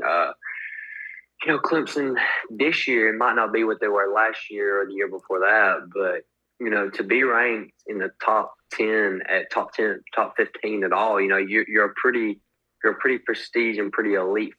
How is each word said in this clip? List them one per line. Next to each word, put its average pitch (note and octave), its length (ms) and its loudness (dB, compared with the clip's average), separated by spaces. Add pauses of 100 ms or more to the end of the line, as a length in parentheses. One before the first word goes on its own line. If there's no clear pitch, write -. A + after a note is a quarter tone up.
Uh, D#2+ 260 0 (1120)
you D#3+ 60 2
know, D3 80 0
Clemson C#3 580 -2 (320)
this C#3 380 0
year A2 280 4
might A#2 200 2
not A2 180 2
be A2+ 100 2
what A2 160 0
they A2 80 0
were G2+ 260 2
last A2 360 0
year G2+ 320 0
or G2 60 -2
the G2 60 -10
year G2 140 -2
before F#2 340 -4
that, G2 520 2
but, F#2 300 -2 (360)
you A#2+ 100 -4
know, G2+ 200 0
to G#2 140 -4
be B2 200 2
ranked A#2 500 0 (140)
in G#2+ 120 -6
the F#2+ 100 -4 (160)
top A2 280 2 (180)
ten G#2+ 580 0
at F#2+ 200 -2
top - 240 -4
ten, G#2+ 280 -2 (120)
top G#2+ 220 0
fifteen G#2+ 480 -2
at F#2 80 0
all, G2+ 300 4
you G2 80 2
know, F#2+ 80 4
you're, G2 320 2
you're G#2+ 160 4
a G#2 100 -2
pretty, A#2 460 0 (420)
you're G#2+ 100 4
a - 60 -12
pretty B2+ 200 2
prestige A2+ 580 -2
and G2+ 160 -2
pretty G#2 220 0
elite G2 440 0